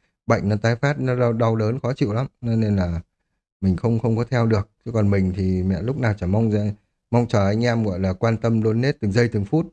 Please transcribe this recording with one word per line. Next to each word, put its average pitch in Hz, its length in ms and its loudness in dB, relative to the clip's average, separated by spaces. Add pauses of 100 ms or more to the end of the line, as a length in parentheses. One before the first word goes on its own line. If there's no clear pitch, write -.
(280)
Bệnh 101 220 0
nó 107 60 2
tái 117 200 0
phát, 139 240 -2
nó 127 160 -2
đau, 120 180 0
đau 113 220 0
đớn, 110 240 -2
khó 117 140 -4
chịu 104 200 -2
lắm. 127 140 -2 (140)
Nên, 113 180 0
nên 107 160 2
là 87 260 -2 (600)
mình 95 160 2
không, 117 220 0
không 113 180 0
có 117 60 -2
theo 120 220 0
được. 107 240 0 (160)
Chứ 117 60 -8
còn 110 200 2
mình 95 260 2
thì 92 260 0
mẹ 92 180 0
lúc 120 160 -4
nào 110 160 0
chả 92 140 -4
mong 107 240 2
ra, 104 200 0 (400)
mong 120 160 2
chờ 101 200 2
anh 110 180 0
em 117 180 0
gọi 92 160 -2
là 95 140 0
quan 113 240 0
tâm 113 260 0
donate 117 380 0
từng 101 100 -2
giây 120 160 2
từng 104 180 -2
phút, 156 280 0